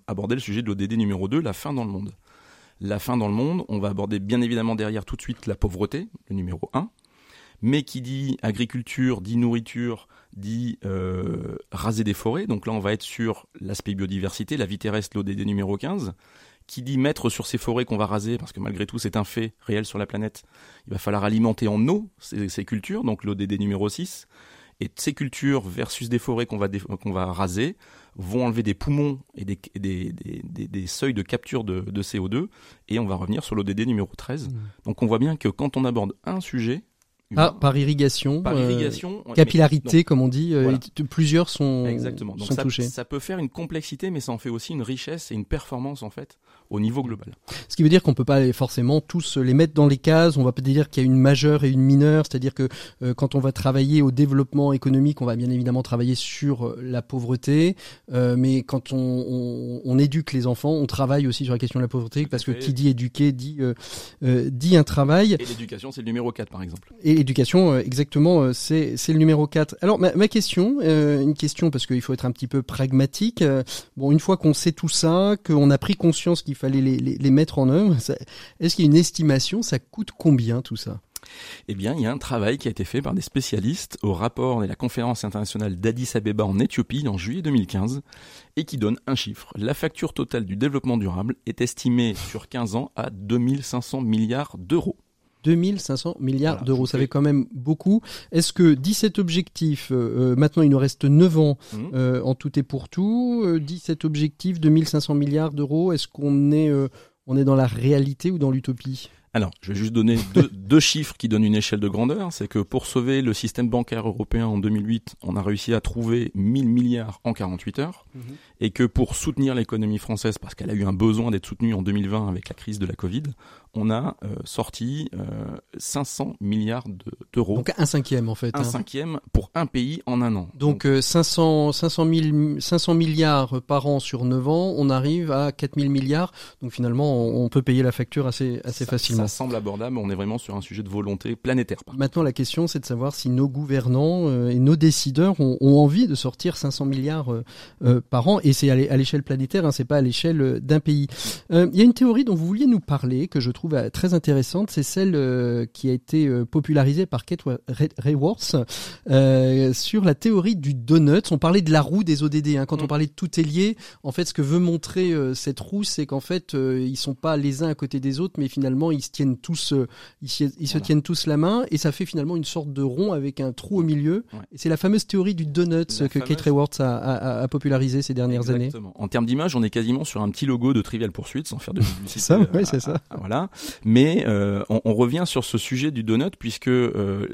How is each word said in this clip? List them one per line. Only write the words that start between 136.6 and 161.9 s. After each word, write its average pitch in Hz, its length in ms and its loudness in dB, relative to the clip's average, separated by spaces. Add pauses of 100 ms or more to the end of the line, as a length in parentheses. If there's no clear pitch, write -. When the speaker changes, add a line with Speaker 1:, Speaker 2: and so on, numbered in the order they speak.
Speaker 2:
Donc 127 100 -8
finalement, 123 460 0
on, 117 300 0
on - 20 -4
peut 135 140 2
payer 127 200 2
la 123 100 2
facture 135 340 -4
assez, 123 360 -4
assez 123 220 -8
Speaker 1:
Ça, - 60 -8
Speaker 2:
facilement. 117 360 0
Speaker 1:
ça - 20 -4
semble 123 280 -6
abordable, 107 400 -6
mais 110 80 -4
on 98 60 -4
est 98 40 -2
vraiment 101 240 -4
sur 104 160 -10
un 101 60 -6
sujet 98 220 -10
de 98 80 -12
volonté 101 440 -4
planétaire, 127 480 -2
par - 140 -16
Speaker 2:
Maintenant, 135 240 -2
Speaker 1:
contre. 165 60 2
Speaker 2:
la 131 60 0
question, 160 340 -2
c'est 156 140 -6
de - 60 -10
savoir 131 280 -4
si - 160 -4
nos 131 180 2
gouvernants, 139 800 0
euh, 123 220 2
et 123 80 2
nos 139 180 6
décideurs 156 640 4
ont, 131 220 2
ont 139 160 10
envie 151 280 6
de 156 80 0
sortir 135 440 -4
cinq 139 140 -2
cents 147 140 -6
milliards, 135 460 -2
euh, 117 100 -4 (420)
euh, 123 180 6
par 123 260 0
an. 202 160 6
Et 139 80 8
c'est 139 160 2
à 131 60 4
l'é-, 131 160 2
à 135 80 2
l'échelle 139 240 0
planétaire, 139 420 -2
hein, 147 80 2
c'est 131 140 -4
pas 147 100 0
à 143 60 4
l'échelle, 147 400 2
euh, 127 180 0
d'un 147 200 2
pays. 147 260 2 (460)
Euh, 175 200 6
il 185 60 2
y - 20 6
a 220 40 10
une 240 100 8
théorie 247 300 4
dont 220 100 0
vous 160 120 0
vouliez 214 200 2
nous 233 140 4
parler, 135 480 0
que 147 120 -2
je 123 100 0
trouve, 156 240 -4
euh, 117 160 -2
très 180 220 0
intéressante. 156 580 2
C'est 151 120 -2
celle, 190 320 0
euh, 123 580 0
qui - 160 -4
a 127 40 2
été, 151 340 2
euh, 123 180 2
popularisée 147 640 2
par - 180 -6
Kate - 200 -6
Wa-, 127 140 -4 (100)
Ray-, 143 200 0 (100)
Raworth, 151 580 0 (540)
euh, 131 600 6
sur 208 320 0
la 156 100 4
théorie 208 420 2
du 143 180 -2
donut. 147 560 4
On 156 80 2
parlait 175 240 4
de 156 100 2
la 156 80 6
roue 190 240 0